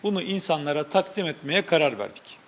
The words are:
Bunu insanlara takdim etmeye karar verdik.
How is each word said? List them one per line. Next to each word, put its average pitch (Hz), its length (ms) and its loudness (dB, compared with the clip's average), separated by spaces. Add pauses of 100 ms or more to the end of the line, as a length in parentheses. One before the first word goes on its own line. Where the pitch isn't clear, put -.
Bunu 196 180 0
insanlara 151 680 0
takdim 190 380 0
etmeye 151 380 -2
karar 143 340 4
verdik. - 480 -10